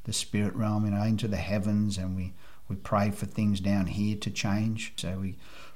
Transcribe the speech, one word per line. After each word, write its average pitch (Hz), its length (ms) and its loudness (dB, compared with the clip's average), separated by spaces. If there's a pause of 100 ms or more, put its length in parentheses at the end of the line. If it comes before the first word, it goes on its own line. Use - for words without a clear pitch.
the 107 80 -4
spirit - 420 0
realm, 107 300 2
you 104 60 2
know, 101 120 2
into 110 240 2
the 101 100 0
heavens, 104 600 2
and 92 180 -2
we, 92 180 -4 (340)
we 95 80 -4
pray 101 360 2
for 101 160 -4
things 104 320 2
down 101 280 2
here 104 300 0
to 104 140 -4
change. 110 640 0
So 95 240 -4
we 95 160 -4 (400)